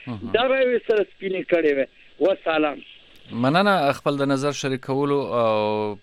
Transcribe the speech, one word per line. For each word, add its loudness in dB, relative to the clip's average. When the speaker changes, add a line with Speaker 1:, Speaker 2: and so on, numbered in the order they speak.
Speaker 1:
مهم. -10
Speaker 2:
دغه 2
یې 2
سره 2
سپینې -6
کړې 2
وې. -2
وسلام. 0
Speaker 1:
مننه، 4
خپل -2
د 2
نظر 0
شریکولو -2
او 0